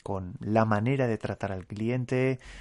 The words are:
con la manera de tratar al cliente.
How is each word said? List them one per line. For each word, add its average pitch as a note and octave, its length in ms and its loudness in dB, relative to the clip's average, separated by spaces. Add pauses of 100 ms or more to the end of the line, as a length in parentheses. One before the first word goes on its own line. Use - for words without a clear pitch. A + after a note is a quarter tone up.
con F#2+ 360 -6
la A2 260 4
manera A#2+ 420 2
de A2 100 0
tratar G#2 340 -4
al F#2 140 -8
cliente. B2+ 720 0 (220)